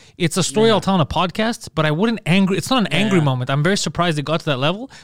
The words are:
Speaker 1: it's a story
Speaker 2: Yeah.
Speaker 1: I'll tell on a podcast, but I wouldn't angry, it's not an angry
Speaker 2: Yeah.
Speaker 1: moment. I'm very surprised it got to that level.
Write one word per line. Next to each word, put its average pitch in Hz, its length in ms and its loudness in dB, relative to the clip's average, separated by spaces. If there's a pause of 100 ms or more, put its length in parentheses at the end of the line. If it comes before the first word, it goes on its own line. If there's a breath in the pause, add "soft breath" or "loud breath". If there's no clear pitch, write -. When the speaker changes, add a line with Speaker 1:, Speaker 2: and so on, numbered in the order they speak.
(180 loud breath)
Speaker 1:
it's 165 180 -2
a 185 80 0
story 214 260 2
Speaker 2:
Yeah. 220 40 4
Speaker 1:
I'll 190 80 2
tell 190 140 0
on 185 60 2
a 139 40 0
podcast, 202 720 -4
but 160 100 0
I 151 60 0
wouldn't 214 340 0
angry, 185 320 2
it's - 140 -4
not 262 80 2
an 196 80 0
angry 196 320 2
Speaker 2:
Yeah. 151 60 4
Speaker 1:
moment. 127 260 -2
I'm 139 100 0
very 185 160 2
surprised 170 400 -2
it 143 80 -4
got 156 140 -2
to - 80 -12
that 143 120 -2
level. 185 300 -2 (140 loud breath)